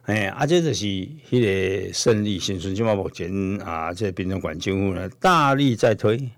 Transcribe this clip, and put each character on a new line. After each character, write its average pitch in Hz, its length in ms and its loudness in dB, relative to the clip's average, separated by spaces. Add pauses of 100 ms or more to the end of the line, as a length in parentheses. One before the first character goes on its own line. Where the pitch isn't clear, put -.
哎， 104 200 2
啊， 98 180 -2
这 170 160 4
就 156 120 0
是 107 120 -4
迄 98 1000 0
个 90 60 -10
胜 107 320 2
利 104 140 -2
新 95 200 -4
村， 95 160 -4
即 104 80 -2
马 110 120 2
目 95 160 -2
前 87 200 -8 (300)
啊， 82 320 -6
这 95 180 -2
屏 92 180 -4
东 95 120 -2
县 80 180 -6
政 98 300 0
府 92 60 -2
呢 92 140 -6 (120)
大 160 340 4
力 135 220 2
在 113 180 4
推。 120 440 0